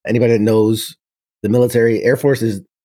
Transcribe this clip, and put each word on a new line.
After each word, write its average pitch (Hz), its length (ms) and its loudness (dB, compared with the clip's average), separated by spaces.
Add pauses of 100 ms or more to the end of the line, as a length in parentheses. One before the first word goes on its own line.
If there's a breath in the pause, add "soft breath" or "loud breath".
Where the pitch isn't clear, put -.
Anybody 117 280 0
that 107 80 0
knows 110 560 0 (440)
the 104 80 -4
military, 117 540 0
Air 127 140 2
Force 139 240 0
is, 104 200 -4 (240)